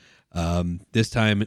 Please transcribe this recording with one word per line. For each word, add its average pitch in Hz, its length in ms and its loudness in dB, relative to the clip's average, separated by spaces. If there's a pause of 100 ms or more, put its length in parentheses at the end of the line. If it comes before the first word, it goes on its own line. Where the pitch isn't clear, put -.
(320)
Um, 87 480 -2 (120)
this 113 180 2
time, 107 360 2